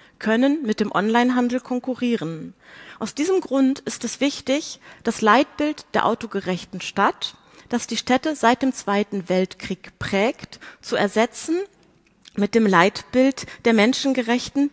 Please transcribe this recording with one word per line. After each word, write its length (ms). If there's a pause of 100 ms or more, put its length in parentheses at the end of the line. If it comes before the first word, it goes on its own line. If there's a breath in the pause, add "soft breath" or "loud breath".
(200 soft breath)
können 420
mit 180
dem 120
Onlinehandel 680
konkurrieren. 920 (460 loud breath)
Aus 160
diesem 260
Grund 380
ist 240
es 180
wichtig, 580 (240 loud breath)
das 180
Leitbild 760
der 100
autogerechten 760
Stadt, 540 (320 loud breath)
das 200
die 100
Städte 380
seit 260
dem 120
Zweiten 540
Weltkrieg 680
prägt, 640 (220 loud breath)
zu 140
ersetzen 640 (760)
mit 180
dem 140
Leitbild 800 (180 loud breath)
der 80
menschengerechten, 1000